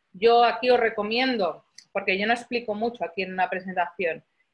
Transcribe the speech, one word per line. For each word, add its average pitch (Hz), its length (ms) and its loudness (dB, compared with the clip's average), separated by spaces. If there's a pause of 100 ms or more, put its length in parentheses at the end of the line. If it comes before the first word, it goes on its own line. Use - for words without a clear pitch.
(120)
Yo 233 320 6
aquí 240 260 2
os 247 80 6
recomiendo, 220 840 -2 (260)
porque 196 260 -2
yo 202 100 -2
no 226 80 4
explico 240 400 -6
mucho 226 300 -6
aquí 190 180 -8
en 185 100 -8
una 185 180 -2
presentación, 180 720 -4 (320)